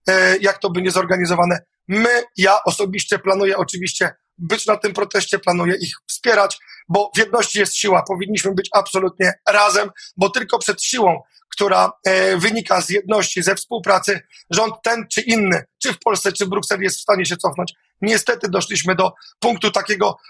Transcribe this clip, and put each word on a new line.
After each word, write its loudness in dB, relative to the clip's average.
e, 4
jak 0
to -4
będzie -2
zorganizowane. 0
My, 2
ja 4
osobiście -2
planuję 0
oczywiście -4
być -4
na 2
tym -2
proteście, -2
planuję 0
ich -6
wspierać, 0
bo 0
w 2
jedności 0
jest 0
siła. 2
Powinniśmy -4
być -4
absolutnie 0
razem, 2
bo 0
tylko -2
przed -4
siłą, 0
która, 2
e, 2
wynika 0
z -4
jedności, 0
ze 2
współpracy, -2
rząd 0
ten -2
czy -4
inny, 0
czy -2
w -12
Polsce, 0
czy -4
w -4
Brukseli -4
jest -4
w -12
stanie 0
się -4
cofnąć. -4
Niestety 0
doszliśmy -2
do 0
punktu 0
takiego, -2